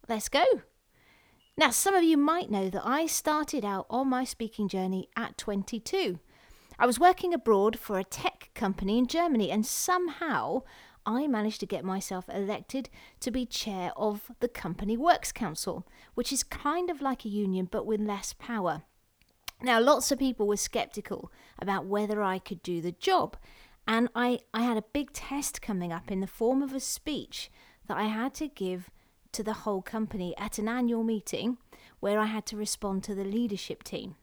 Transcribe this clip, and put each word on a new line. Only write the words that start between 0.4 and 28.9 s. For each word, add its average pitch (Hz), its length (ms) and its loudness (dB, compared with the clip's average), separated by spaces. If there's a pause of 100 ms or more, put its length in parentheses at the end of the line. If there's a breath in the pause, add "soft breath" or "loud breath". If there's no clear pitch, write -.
Now, 302 140 6
some 392 220 4
of 359 100 8
you 330 120 8
might 294 340 4
know 190 200 0
that 185 160 -4
I 285 220 2
started 302 580 0
out 196 240 -2
on 262 180 0
my 254 160 2
speaking 214 460 -4
journey 185 480 -2
at - 200 -6
twenty-two. 214 800 -4 (600 soft breath)
I - 60 4
was 247 140 4
working 359 340 6
abroad 226 440 4
for 202 200 -4
a 190 80 -2
tech - 480 -6
company 196 440 0
in 254 100 4
Germany, 277 440 2
and 214 140 2
somehow 285 960 0 (440 loud breath)
I 254 220 0
managed 214 340 0
to 214 40 -6
get 185 180 -4
myself 190 460 -4
elected 202 600 -4 (300 loud breath)
to 254 120 -4
be 247 140 -2
chair 185 520 -4
of 208 420 -2
the 247 80 0
company 196 480 -2
works 311 380 4
council, 180 520 -4 (280 loud breath)
which 247 180 -2
is 262 120 0
kind 349 460 -2
of 294 120 -4
like 269 240 -2
a 220 40 -6
union 190 400 0
but - 160 -2
with 214 140 0
less 202 320 -4
power. 180 520 -2 (800)
Now, 240 200 6
lots 294 300 6
of 262 80 0
people 240 280 0
were 208 80 2
skeptical - 760 -4 (300 loud breath)
about 190 260 -2
whether 208 360 0
I 185 180 0
could - 220 -10
do 175 180 -4
the 170 140 -4
job, - 420 2 (540 loud breath)
and 226 240 4
I, 247 260 0 (140)
I 226 100 0
had 240 120 2
a 214 60 0
big 285 320 -4
test - 480 -6
coming 175 320 -2
up 175 180 -8
in 190 80 -2
the 190 80 -2
form 254 340 2
of 269 120 -2
a 269 80 -4
speech - 680 -6 (380 soft breath)
that 185 80 -4
I 202 120 0
had 226 260 -2
to 311 160 -4
give 185 400 -6 (420 soft breath)